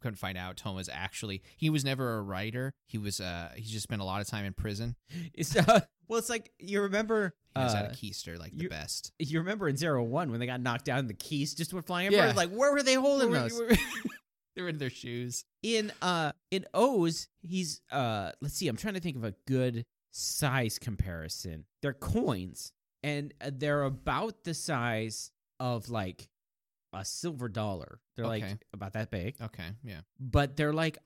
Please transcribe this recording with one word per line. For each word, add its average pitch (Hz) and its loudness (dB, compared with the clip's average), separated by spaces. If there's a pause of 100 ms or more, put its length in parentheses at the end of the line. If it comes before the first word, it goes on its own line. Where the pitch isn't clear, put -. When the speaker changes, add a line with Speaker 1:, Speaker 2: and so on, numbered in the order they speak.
Speaker 1:
couldn't 117 -4
find 95 -4
out 92 -6
Toma's 95 -6
actually, 95 -6 (140)
he 156 0
was 151 2
never 131 0
a 104 -4
writer. 110 -4 (120)
He - -8
was, 101 -2
uh, 85 -6
he's 110 -10
just 107 -6
spent 107 -4
a 98 -4
lot 95 -2
of 101 -4
time 104 -4
in 98 -4
prison. 110 -4 (160)
Speaker 2:
<laughs> 170 -8
It's, - -2
uh, 196 10 (260)
well, 226 0
it's 220 -4
like, 226 -4
you 202 2
remember, 208 2 (220)
Speaker 1:
He 131 4
was 120 4
at 104 2
a - -6
Speaker 2:
uh, - -8
Speaker 1:
keister, 92 -8
like, 78 -12
the 160 -2
Speaker 2:
you, - -2
Speaker 1:
best. - -6
Speaker 2:
you 156 0
remember 190 0
in 135 2
Zero 135 2
One 139 0
when 117 -2
they 123 0
got 127 -4
knocked 120 0
down, 131 0
the 104 -6
keys 147 -4
just 165 -6
went 180 -6
flying 180 2
Speaker 1:
Yeah. 208 10
Speaker 2:
apart? 196 4
Like, 175 4
where 262 4
were 285 4
they 262 8
holding 262 6
Speaker 1:
Where 139 4
were 117 0
Speaker 2:
those? 233 -2
Speaker 1:
you, 233 -2
where 233 10 (360)
<laughs> - -20
they 180 -6
were 180 -2
in 156 -2
their 135 0
shoes. 123 -6 (200)
Speaker 2:
In, 220 2 (120)
uh, 165 2 (200)
in 190 -2
O's, 185 4 (140)
he's, 180 -4 (100)
uh, 110 0 (100)
let's 143 -4
see, 170 -2
I'm 113 0
trying 202 -4
to 185 -4
think 160 -4
of 113 -4
a 101 -4 (140)
good 127 2 (260)
size 127 0
comparison. 82 -4 (160)
They're 139 -2
coins, 104 -2 (300)
and, 143 -4
uh, 139 -6
they're 147 2
about 143 -2
the 165 -2
size 117 -2 (300)
of, 120 -2
like, 101 -4 (640)
a 95 -6
silver 139 -4
dollar. 101 -4 (160)
They're, 113 -2
Speaker 1:
Okay. 113 -2 (100)
Speaker 2:
like, 107 -8
about 98 -8
that 110 -4
big. 98 -4
Speaker 1:
Okay, 98 -8 (140)
yeah. 98 -10 (200)
Speaker 2:
But 139 2
they're, 151 2
like, 160 0